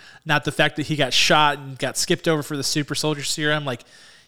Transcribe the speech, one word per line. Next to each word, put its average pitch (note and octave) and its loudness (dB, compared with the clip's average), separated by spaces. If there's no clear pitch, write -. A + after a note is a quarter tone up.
not D3+ 2
the D3+ -4
fact D3+ 2
that D3+ -4
he D#3 -4
got C3 0
shot D3+ 4
and C#3 -14
got B2+ -6
skipped - 0
over D#3 2
for D3+ -8
the C3+ -4
super D3 -2
soldier D3+ -2
serum. D3+ -2
Like, B2+ -6